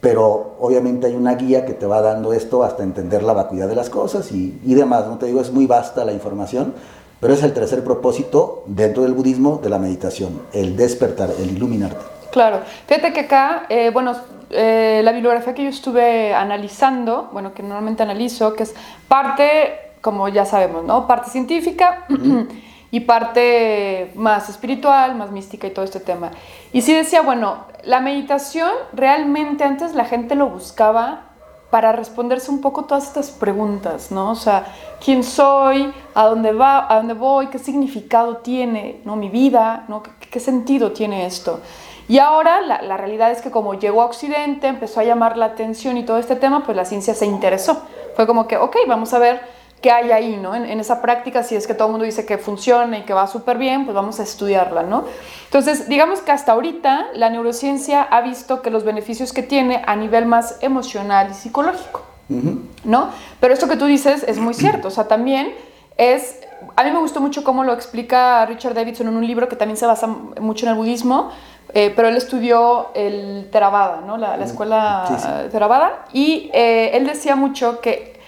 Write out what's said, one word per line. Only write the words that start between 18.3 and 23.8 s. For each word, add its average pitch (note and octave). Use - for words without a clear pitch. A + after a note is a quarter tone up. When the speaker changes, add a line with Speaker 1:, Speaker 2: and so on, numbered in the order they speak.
Speaker 2:
que A3+
es A3
parte, C#4
como G3+
ya G3
sabemos, F3+
¿no? A#3
Parte A#3+
científica E4+
Speaker 1:
Ujú. C4
Speaker 2:
<clears throat> -
y A#3
parte A3+